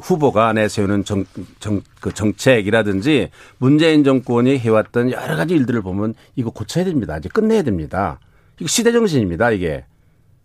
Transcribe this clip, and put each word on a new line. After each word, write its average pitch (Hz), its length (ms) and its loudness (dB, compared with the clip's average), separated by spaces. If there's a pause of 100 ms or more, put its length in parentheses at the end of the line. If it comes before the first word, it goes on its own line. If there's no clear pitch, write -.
후보가 113 540 2
내세우는 104 500 0
정-, 98 220 -4 (320)
정-, 104 240 -4 (180)
그 95 140 -6
정책이라든지 104 1120 0 (300)
문재인 151 460 4
정권이 127 540 2
해왔던 117 520 0
여러 127 260 -6
가지 160 180 -2
일들을 120 280 0
보면 98 320 -4 (220)
이거 113 140 -4
고쳐야 160 340 -6
됩니다. 107 340 -4
이제 80 100 -10
끝내야 220 340 0
됩니다. 87 580 -4 (380)
이거 170 100 -8
시대 233 240 2
정신입니다, 120 580 2
이게. 85 340 -4 (600)